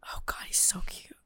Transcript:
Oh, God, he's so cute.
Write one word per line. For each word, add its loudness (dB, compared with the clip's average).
Oh, -6
God, -4
he's 2
so 4
cute. -8